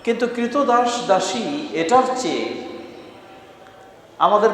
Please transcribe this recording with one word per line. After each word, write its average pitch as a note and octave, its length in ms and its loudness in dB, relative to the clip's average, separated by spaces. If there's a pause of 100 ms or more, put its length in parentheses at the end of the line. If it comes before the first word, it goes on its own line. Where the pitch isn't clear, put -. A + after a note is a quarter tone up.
কিন্তু A#3 240 0
কৃতদাস A#3+ 800 0
দাসী F#3+ 640 0
এটার E3 300 4 (140)
চেয়ে B2+ 360 -4 (1600)
আমাদের G#3 360 4